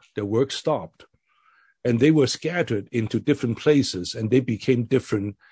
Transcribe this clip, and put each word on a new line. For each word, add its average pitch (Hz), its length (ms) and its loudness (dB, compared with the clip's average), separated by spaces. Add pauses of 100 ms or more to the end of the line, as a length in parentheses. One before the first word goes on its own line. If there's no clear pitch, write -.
(160)
their 104 80 -4
work 113 260 0
stopped, - 540 -6 (800)
and 117 160 2
they 147 100 6
were 151 160 4
scattered 156 640 -4
into 113 300 -2
different 123 380 -2
places, 127 560 2
and 113 160 -4
they 127 100 6
became 120 440 -2
different, 104 520 -2 (160)